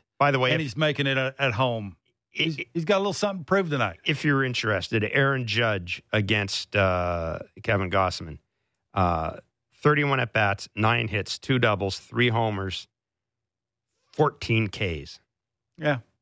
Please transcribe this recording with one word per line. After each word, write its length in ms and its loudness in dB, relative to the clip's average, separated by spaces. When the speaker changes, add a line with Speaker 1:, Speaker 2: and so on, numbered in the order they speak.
Speaker 1:
By 140 4
the 80 2
way, 120 4
Speaker 2:
And 100 0
Speaker 1:
if 40 -4
Speaker 2:
he's 120 -8
making 300 0
it 100 0
a, 200 -2
at 160 0
home. 440 -2
Speaker 1:
It, 120 -4
Speaker 2:
He's, 160 -4
Speaker 1:
it, 140 -10
Speaker 2:
he's 120 -2
got 120 2
a 20 2
little 140 0
something 300 -4
to 20 -16
prove 240 2
tonight. 360 -2
Speaker 1:
if 180 -2
you're 200 4
interested, 600 -2
Aaron 440 0
Judge 540 -2
against, 600 0
uh, 640 2
Kevin 260 0
Gausman. 480 0
Uh, 440 0
thirty-one 400 2
at-bats, 540 0
nine 340 2
hits, 300 -4
two 200 0
doubles, 400 0
three 300 0
homers, 580 -2
fourteen 540 0
Ks. 520 -8
Speaker 2:
Yeah. 200 -2